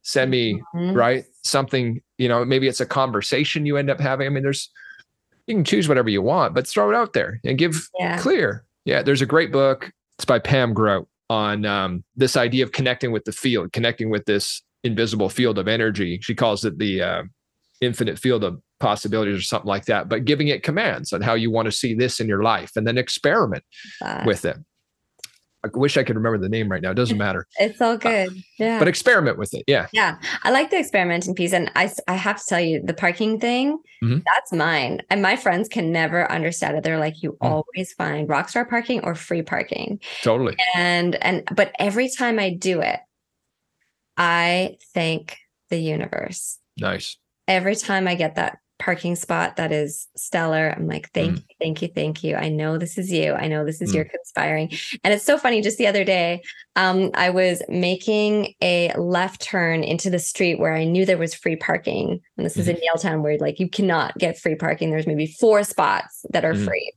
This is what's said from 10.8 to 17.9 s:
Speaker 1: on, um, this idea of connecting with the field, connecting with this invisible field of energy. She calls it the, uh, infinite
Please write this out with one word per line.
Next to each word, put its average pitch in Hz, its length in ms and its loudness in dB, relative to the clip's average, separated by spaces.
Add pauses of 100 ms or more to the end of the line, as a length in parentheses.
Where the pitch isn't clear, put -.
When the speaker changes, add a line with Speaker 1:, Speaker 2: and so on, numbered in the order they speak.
Speaker 1:
on, 104 360 0
um, 95 380 -2 (100)
this 127 220 4
idea 127 260 2
of 120 80 0
connecting 127 400 0
with 107 140 -2
the 107 80 -8
field, 110 400 0
connecting 117 380 -2
with 104 160 0
this - 360 0 (200)
invisible 110 480 0
field 117 280 2
of 92 80 -2
energy. 104 560 0
She 117 120 -4
calls 107 320 2
it 85 120 -4
the, 95 220 0
uh, 87 220 -2 (580)
infinite 117 380 -2